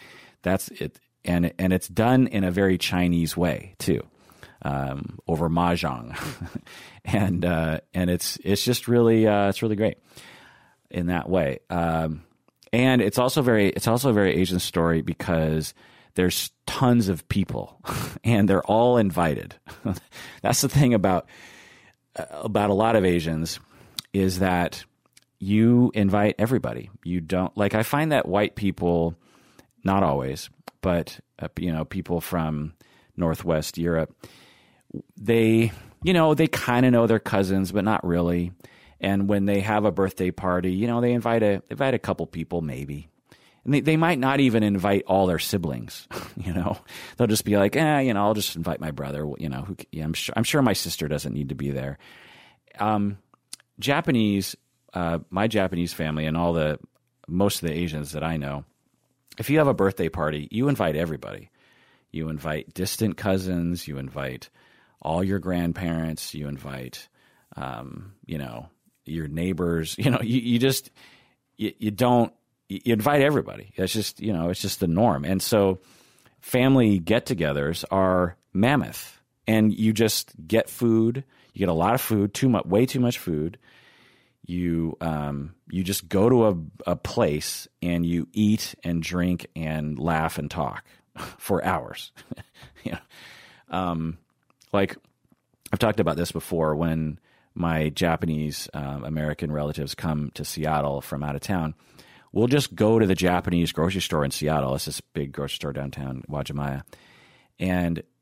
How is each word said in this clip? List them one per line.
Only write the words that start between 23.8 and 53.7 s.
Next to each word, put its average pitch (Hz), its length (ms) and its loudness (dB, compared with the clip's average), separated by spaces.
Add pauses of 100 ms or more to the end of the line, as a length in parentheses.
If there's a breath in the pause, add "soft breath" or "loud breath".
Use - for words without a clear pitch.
is 95 260 0
that 90 440 0 (560)
you 113 560 4
invite 104 420 2
everybody. 92 520 -2 (140)
You 87 160 -4
don't, 90 380 -2
like, 101 160 2
I 110 80 2
find 151 300 0
that 139 160 2
white 101 280 0
people, 85 600 0 (680 soft breath)
not 98 200 2
always, 69 480 -2 (300)
but, 85 380 -2 (200)
uh, 78 80 -8 (100)
you 85 140 -2
know, 80 120 -4
people 87 380 -6
from 78 520 -4 (440 soft breath)
Northwest 82 640 -2
Europe, 82 340 -2 (1040 loud breath)
they, 113 540 4 (320 loud breath)
you 185 100 4
know, 160 200 6
they 156 140 4
kinda 127 440 2
know 117 160 6
their 110 120 4
cousins, 95 520 0
but 98 120 0
not 104 220 0
really. 87 460 0 (480 loud breath)
And 98 280 0
when 101 180 0
they 101 160 2
have 107 240 0
a 104 60 4
birthday 92 400 0
party, 90 420 -2
you 101 140 0
know, 120 140 0
they 120 120 2
invite 117 280 0
a, 101 280 2
invite 135 240 0
a 113 60 0
couple 85 280 -4
people, 85 340 -6
maybe. 71 480 -8 (560 soft breath)
And 131 80 0
they, 147 60 4
they 156 180 2
might 165 220 2
not 135 200 2
even 117 240 4
invite 101 440 2
all 95 200 4
their 85 120 2
siblings, 69 680 -6 (160)
<laughs> - 140 -16
you 85 160 -6
know. 87 240 -2 (400 loud breath)
They'll 123 100 4
just 107 180 0
be 104 120 4
like, 101 180 4
"Eh, 151 260 2
you 127 120 2
know, 101 100 0
I'll 104 100 4
just 104 220 -4
invite 82 240 -4
my 78 120 -6
brother, 71 360 -6 (100)
you 78 120 -6
know, 65 120 -8
who 90 180 -10
c-, - 120 -18
yeah, 78 120 -8
I'm 78 100 -4
sure, - 220 -6
I'm 110 80 0
sure 143 180 2
my 117 120 4
sister 82 340 -4
doesn't 71 260 -4
need 71 160 -4
to 69 60 -6
be 69 160 -4
there." 69 260 -6 (800 loud breath)
Um, 101 380 0 (640)